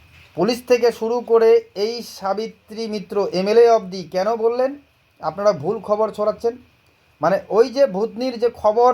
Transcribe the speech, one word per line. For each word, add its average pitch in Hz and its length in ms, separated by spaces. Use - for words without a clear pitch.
পুলিশ 226 300
থেকে 240 240
শুরু 226 300
করে 226 280
এই 214 180
সাবিত্রী 208 840
মিত্র 208 280
এমএলএ 208 360
অবধি 190 320
কেন 185 240
বললেন 240 360
আপনারা 190 320
ভুল 160 260
খবর 208 320
ছড়াচ্ছেন? 214 420
মানে 180 160
ওই 220 200
যে 269 180
ভূতনির 220 520
যে 233 140
খবর 233 400